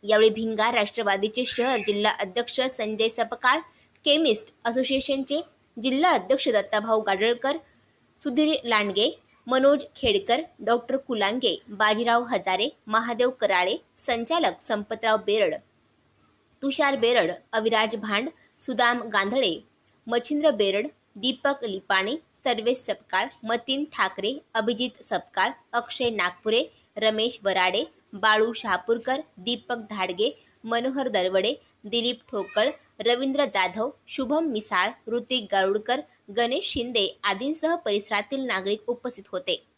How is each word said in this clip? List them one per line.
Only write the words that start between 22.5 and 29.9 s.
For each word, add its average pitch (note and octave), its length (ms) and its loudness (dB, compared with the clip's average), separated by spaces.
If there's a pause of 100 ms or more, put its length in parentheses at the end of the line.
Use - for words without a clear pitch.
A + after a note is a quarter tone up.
सपकाळ, G3+ 500 -4 (180)
मतीन A#3+ 400 -2
ठाकरे, G#3 580 -4 (120)
अभिजित A3+ 480 -2
सपकाळ, G3 480 -2 (220)
अक्षय A#3+ 380 -2
नागपुरे, G#3+ 540 -2 (320)
रमेश A3 480 0
वराडे, F#3+ 480 0 (200)
बाळू G#3+ 400 4
शहापूरकर, A#3 680 -2 (180)
दीपक A#3+ 380 -2 (140)